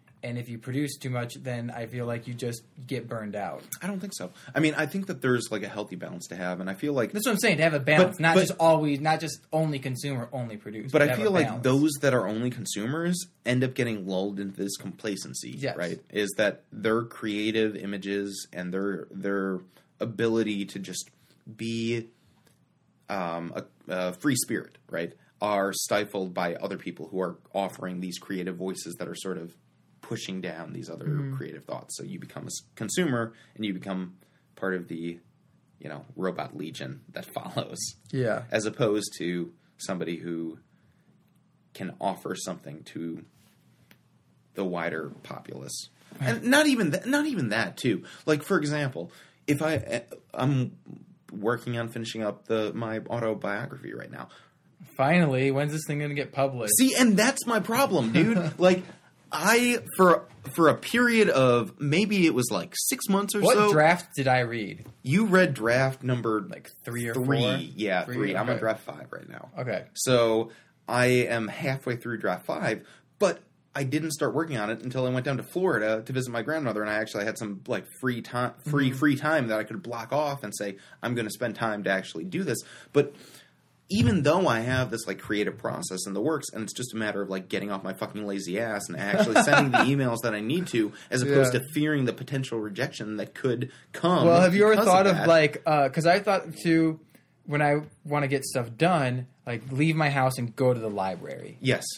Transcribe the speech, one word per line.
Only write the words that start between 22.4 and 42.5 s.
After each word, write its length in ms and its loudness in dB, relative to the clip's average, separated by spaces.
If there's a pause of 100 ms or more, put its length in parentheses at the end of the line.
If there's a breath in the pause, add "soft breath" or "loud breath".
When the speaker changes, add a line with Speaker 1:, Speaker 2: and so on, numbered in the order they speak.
Speaker 2:
um, 440 -6
a, 100 -8 (240)
a 260 -2
free 220 0
spirit, 420 -4 (100)
right, 240 -6 (300 soft breath)
are 320 0
stifled 580 -2
by 220 -2
other 240 -6
people 300 -12
who 120 -4
are 160 -4 (160)
offering 480 -4
these 180 -8
creative 380 -6
voices 420 -8
that 80 -10
are 80 -10
sort 220 -8
of 180 -12 (460)
pushing 420 -8
down 320 -10
these 160 -12
other 160 -10
Speaker 1:
Mm-hmm. 300 -4
Speaker 2:
creative 280 -12
thoughts. 320 -12
So 80 -12
you 140 -12
become 240 -14
a 40 -12
s-, 140 -12 (160)
consumer, 560 -2 (220 soft breath)
and 100 -8
you 80 -2
become 440 -8 (380 soft breath)
part 200 -4
of 140 -6
the, 300 -8 (600)
you 80 -12
know, 160 -12 (100)
robot 400 -4
legion 460 -10 (120)
that 120 -10
<laughs> 100 -12
follows. 440 -8 (320)
Speaker 1:
Yeah. 400 -2
Speaker 2:
As 160 0
opposed 520 0
to 340 -4 (260 soft breath)
somebody 380 -6
who 420 -8 (1120 soft breath)
can 280 -10
offer 360 -4
something 460 -10 (100)